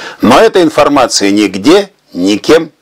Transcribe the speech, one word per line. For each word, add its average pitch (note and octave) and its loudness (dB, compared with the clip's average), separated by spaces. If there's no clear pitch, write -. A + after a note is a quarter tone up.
Но B2 2
эта G#3 2
информация C#3+ 0
нигде, G#2+ 0
никем G#2+ 0